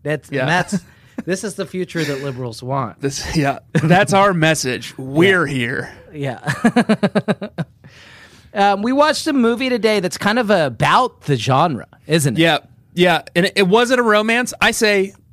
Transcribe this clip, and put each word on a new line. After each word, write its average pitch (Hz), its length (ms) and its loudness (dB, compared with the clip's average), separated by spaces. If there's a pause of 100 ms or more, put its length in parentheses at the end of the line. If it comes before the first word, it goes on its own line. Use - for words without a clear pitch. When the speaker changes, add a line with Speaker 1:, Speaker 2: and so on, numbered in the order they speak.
Speaker 1:
That's, 147 260 -6
and 143 80 -6
Speaker 2:
Yeah. 127 80 -2
Speaker 1:
that's, 175 320 0 (260)
Speaker 2:
<laughs> - 220 -14
Speaker 1:
this 185 180 -6
is 202 120 -8
the 196 100 -6
future 170 400 -6
that 139 180 -6
liberals 127 400 -10
want. 127 380 -6
Speaker 2:
This, - 340 -6
yeah, 139 260 0 (120)
that's 175 400 4
our 196 220 4
message. 156 600 -2
Speaker 1:
<laughs> - 40 -20
Speaker 2:
We're 160 480 2
Speaker 1:
Yeah. 147 80 -6
Speaker 2:
here. 123 380 -4 (200)
Speaker 1:
Yeah. 185 1400 -2
<laughs> - 0 - (1040)
Um, 202 280 2
we 240 100 0
watched 294 340 2
a 320 60 -2
movie 247 380 0
today 214 300 0
that's 180 180 -4
kind 208 200 0
of 214 120 0
about 160 720 2
the 143 140 -2
genre, 131 500 0 (200)
isn't 143 300 0
it? - 60 2
Speaker 2:
Yeah, 165 160 4 (340)
yeah. 175 300 2 (120)
And 180 120 2
it, - 100 -4
it 202 60 2
wasn't 233 380 2
a - 20 2
romance. 226 580 0
I 220 120 2
say 202 420 0 (180)